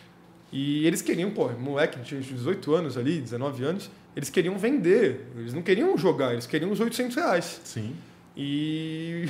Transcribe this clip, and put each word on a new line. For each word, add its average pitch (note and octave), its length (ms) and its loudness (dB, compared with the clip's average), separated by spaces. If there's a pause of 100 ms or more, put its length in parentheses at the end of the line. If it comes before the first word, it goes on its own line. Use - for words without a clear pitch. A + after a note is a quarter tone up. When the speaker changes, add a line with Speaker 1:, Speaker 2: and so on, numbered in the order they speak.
(520)
Speaker 1:
E D3 360 0
eles F3 140 2
queriam, F#3+ 300 0
pô, F3 180 0
moleque C#3 500 0
de C3+ 220 -8
dezoito B2+ 520 -2
anos D#3 240 0
ali, D3 240 0
dezenove B2 420 -4
anos, F3 260 -2 (260)
eles C#3+ 140 -6
queriam F#3 280 2
vender, G3 720 4 (100)
eles A#2 160 -8
não E3 80 -4
queriam A3 360 4
jogar, C#3+ 360 4
eles A#2+ 140 -4
queriam D#3+ 240 0
os F#3 80 0
oitocentos A#3 360 0
reais. B3+ 480 0
Speaker 2:
Sim. A2+ 320 -6 (400)
Speaker 1:
E D#3+ 960 -4